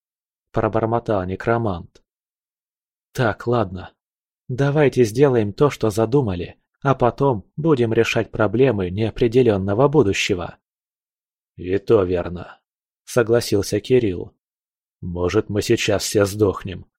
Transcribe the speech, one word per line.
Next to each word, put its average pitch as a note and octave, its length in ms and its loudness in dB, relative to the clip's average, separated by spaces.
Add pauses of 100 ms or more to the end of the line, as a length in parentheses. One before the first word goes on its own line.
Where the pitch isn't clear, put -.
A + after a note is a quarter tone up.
(520)
пробормотал A2 720 -2
некромант. F#2+ 800 -4 (1080)
«Так, A2+ 360 -2
ладно. F#2 440 -4 (560)
Давайте C3+ 560 2
сделаем A2+ 480 2
то, D3 160 2
что A2+ 220 -2
задумали, A2 680 -2 (240)
а C3+ 140 0
потом B2 500 0 (120)
будем C3+ 360 2
решать A2+ 380 0
проблемы G#2+ 600 0
неопределённого A2 1000 2
будущего». G2+ 680 0 (1000)
«И F2+ 220 -4
то A2 240 4
верно», F2 580 -4 (440)
согласился A2+ 760 0
Кирилл. A#2 540 -2 (680)
«Может, F2+ 500 -2
мы G2+ 100 -2
сейчас G#2+ 440 0
все G#2 200 0
сдохнем, G2 600 -2 (120)